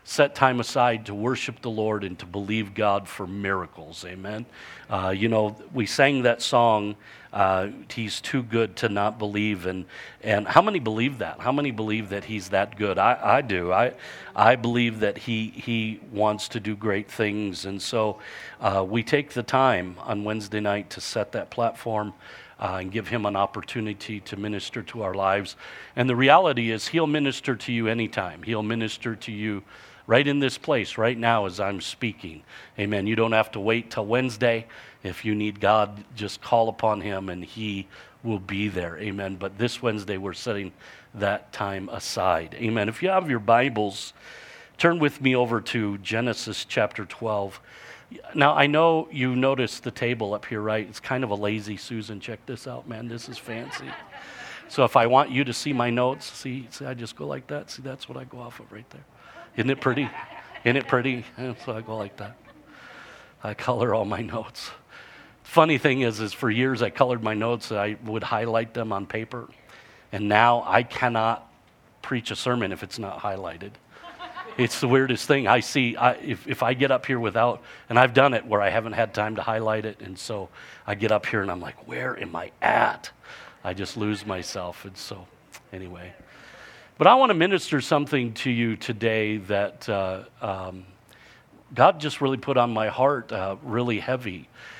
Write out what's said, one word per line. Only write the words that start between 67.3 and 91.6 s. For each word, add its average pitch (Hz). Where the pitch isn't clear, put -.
notes. 113
I 104
would 107
highlight 113
them 113
on 98
paper. 113
And 104
now 117
I 117
cannot 113
preach 117
a 107
sermon 120
if 90
it's -
not 101
highlighted. 95
It's 120
the 135
weirdest 131
thing. 139
I 117
see, 123
I, 123
if, -
if 127
I 120
get 135
up 127
here 127
without, 113
and 113
I've 123
done 135
it 110
where 104
I 98
haven't 110
had 110
time 107
to 95
highlight 110
it, 104
and 95
so 101
I 104
get 104
up 104
here 110
and 98
I'm 87
like, -
"Where -
am 85
I 85
at?" -
I 92
just 95
lose 104
myself, 90
and 95
so, 92
anyway. 90
But 156
I 226
want 262
to 196
minister 165
something 135
to -
you 117
today 110
that, 101
uh, 95
um, 92